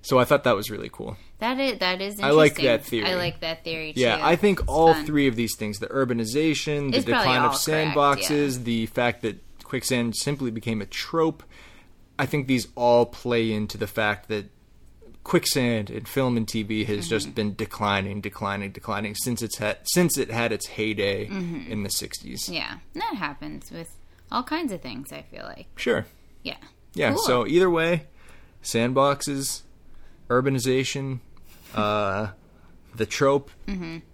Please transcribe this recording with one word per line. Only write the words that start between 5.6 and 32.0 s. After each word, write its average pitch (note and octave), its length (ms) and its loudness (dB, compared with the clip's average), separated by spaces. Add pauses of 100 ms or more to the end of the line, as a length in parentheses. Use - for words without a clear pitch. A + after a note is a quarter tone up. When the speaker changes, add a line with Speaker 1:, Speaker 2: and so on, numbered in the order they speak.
Speaker 1:
the G#2+ 80 -6
urbanization, C#3 1040 0
the A#3+ 80 2
Speaker 2:
It's C4 60 -2
probably A#3+ 200 2
Speaker 1:
decline B2+ 140 4
of D3 120 4
Speaker 2:
all C3+ 60 -2
correct, - 80 -2 (640)
Speaker 1:
sandboxes, D3 280 2
Speaker 2:
yeah. B2 60 -6
Speaker 1:
the A2+ 220 0
fact A#2+ 380 0
that G#2+ 200 -4 (220)
quicksand A#2+ 500 -2
simply C#3 340 -2
became A2 320 -4
a G2 40 -8
trope, - 580 -2 (760)
I C3+ 80 0
think C3+ 220 -2
these B2+ 280 0
all A#2+ 300 6
play A#2 460 0
into G#2 260 -2
the G#2 100 -2
fact G#2 420 0
that G#2 160 -4 (800)
quicksand A#2+ 640 2
in A2 160 -8
film B2+ 320 2
and A2+ 100 0
T A2 160 -2
V G#2+ 220 0
has G2 240 -2
just A2 180 0
Speaker 2:
Mm-hmm. - 80 -10
Speaker 1:
been G#2 200 -2
declining, G2+ 680 -2
declining, G2 500 -6
declining G#2 440 -6
since A#2 260 -4
it's A2+ 160 -6
had, G#2+ 260 -2
since F3 340 2
it A#2 140 -2
had A#2 220 0
its - 140 -6
heyday G#2 600 0
Speaker 2:
Mm-hmm. E3+ 420 -6
Speaker 1:
in G#2 140 -4
the G2+ 60 -6
sixties. - 600 -8
Speaker 2:
Yeah, - 280 -8 (160)
and D#4 80 -8
that G#4+ 140 -6
happens D3+ 560 -10
with E3 180 -14 (420)
all B3 120 -2
kinds D4+ 280 -4
of F3 100 -8
things, C3 300 -12
I D3 120 -14
feel - 200 -16
like. - 320 -16
Speaker 1:
Sure. - 300 0 (380)
Speaker 2:
Yeah. - 120 -12 (380)
Speaker 1:
Yeah, A#2 180 0
Speaker 2:
Cool. - 120 0
Speaker 1:
so B2 240 4
either F3 220 6
way, E3 340 2 (600)
sandboxes, C3+ 1000 0 (680)
urbanization, C3 920 2 (280)
Speaker 2:
<laughs> - 280 -16
Speaker 1:
uh, G#2 520 0 (680)